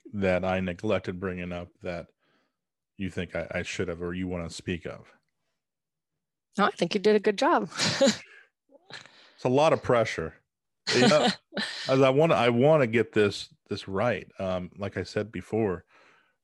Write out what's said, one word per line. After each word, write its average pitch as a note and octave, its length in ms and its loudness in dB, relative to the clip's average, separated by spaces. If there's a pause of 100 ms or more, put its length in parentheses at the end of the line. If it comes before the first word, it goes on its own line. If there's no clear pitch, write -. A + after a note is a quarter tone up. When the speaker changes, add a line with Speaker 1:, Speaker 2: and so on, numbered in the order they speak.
(120)
Speaker 1:
that F#2 320 0
I F#2 160 -2
neglected F#2 580 -4
bringing F2+ 340 -8
up F2 160 -10 (140)
that F2 240 -10 (920)
you F#2+ 140 -8
think F2 240 -8
I, E2+ 160 -6
I F2+ 120 -4
should F2 260 -6
have, E2 120 -8
or F2 140 -6
you F#2 140 -6
wanna F2 220 -8
speak - 360 -8
of? - 260 -16 (1400)
Speaker 2:
No, G3+ 100 2
I - 40 0
think - 240 -4
you G#3 60 0
did G#3+ 160 4
a G#3 40 2
good G3+ 180 0
job. C4 360 2
<laughs> - 60 -10 (1500)
Speaker 1:
It's - 140 -20
a - 0 -
lot D3 240 4
of A#2+ 100 0
pressure. A2+ 520 0 (600)
You A#3+ 140 6
know, D3+ 180 6 (320)
Speaker 2:
<laughs> - 300 -8
Speaker 1:
as C3+ 120 4
I C3+ 100 6
wanna, D3+ 240 4
I A#2 160 4
wanna C3+ 360 4
get A2+ 240 0
this, G#2 380 0 (200)
this - 200 -8
right. G2 500 -2
Um, F#2 400 -6
like G2 180 -8
I G2 60 -4
said G#2+ 300 -6
before, F#2+ 520 -4 (600)